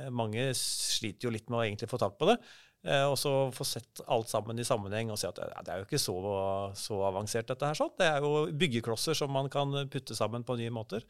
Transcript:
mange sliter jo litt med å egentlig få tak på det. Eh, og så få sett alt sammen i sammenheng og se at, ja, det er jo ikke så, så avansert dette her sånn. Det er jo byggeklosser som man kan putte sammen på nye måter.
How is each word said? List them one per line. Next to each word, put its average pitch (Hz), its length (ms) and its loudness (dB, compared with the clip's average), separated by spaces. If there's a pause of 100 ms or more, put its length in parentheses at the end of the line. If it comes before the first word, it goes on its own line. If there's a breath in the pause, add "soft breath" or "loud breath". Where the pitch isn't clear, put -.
(120)
mange 117 440 0
sliter - 720 -2
jo 117 40 0
litt 110 180 -4
med 120 100 2
å 113 80 4
egentlig 104 220 -4
få 120 100 -2
tak 101 180 2
på 156 100 4
det. 233 100 8 (480 loud breath)
Eh, 143 240 4
og 139 80 2
så 143 140 0 (200)
få 139 140 -6
sett - 420 -8
alt 117 220 2
sammen 113 300 -2
i 120 40 -2
sammenheng 110 480 0
og 104 60 -4
se 95 100 -2
at, 87 140 -8
ja, - 240 -8
det 82 80 -8
er 90 80 -4
jo 98 60 -10
ikke 147 120 0
så, 101 160 0 (640)
så 104 220 -4 (100)
avansert 104 400 -2
dette 135 160 -2
her 151 80 0
sånn. 294 240 0
Det 190 80 4
er 151 160 4
jo 151 320 4
byggeklosser 127 640 2
som 139 160 0
man 139 160 0
kan 139 240 0 (160)
putte 127 260 -6
sammen 113 300 -2
på 127 100 -2
nye 117 140 -2
måter. 120 400 -6